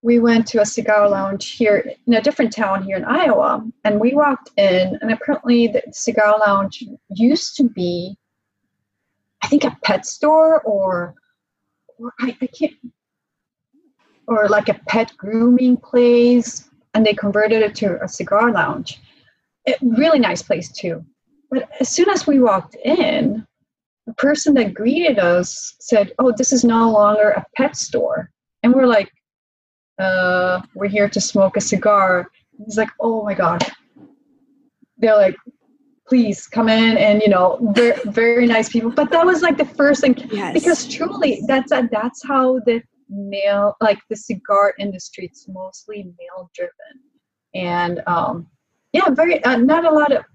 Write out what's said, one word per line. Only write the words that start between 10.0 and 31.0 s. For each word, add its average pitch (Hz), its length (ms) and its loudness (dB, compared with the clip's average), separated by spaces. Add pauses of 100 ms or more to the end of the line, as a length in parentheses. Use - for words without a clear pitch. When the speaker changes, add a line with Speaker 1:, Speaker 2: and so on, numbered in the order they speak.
Speaker 1:
store 320 580 2
or, 185 520 -4 (840)
or 233 220 -14
I, 247 220 -6
I 254 60 -6
can't, - 260 -6 (1500)
or, 214 220 0
like, 208 200 0
a 214 60 0 (140)
pet 226 280 -2
grooming 247 600 2
place, 240 920 2 (260)
and 220 120 4
they 208 80 2
converted 214 480 0
it 208 140 -2
to 196 260 -4
a 185 60 -10
cigar 208 440 0
lounge. - 480 -4 (680)
A 254 140 0
really 269 360 2
nice 202 240 0
place 170 300 -6
too. 165 320 -8 (460)
But 262 180 -4 (120)
as 262 80 -2
soon 370 200 0
as 392 180 0
we 277 140 4
walked 196 340 0 (100)
in, 226 600 -2 (600)
the 226 80 -16
person 294 400 2
that 214 200 0
greeted 277 460 0
us 180 580 -2
said, 202 400 0
"Oh, 254 180 2
this 262 160 -2
is 240 120 2
no 226 260 4
longer 208 400 4
a - 140 -4 (120)
pet 262 200 -2
store." - 540 -6 (320)
And 240 120 4
we're 262 120 4
like, 214 240 2 (880)
"Uh, 185 640 -2 (120)
we're 202 140 -6
here 202 200 0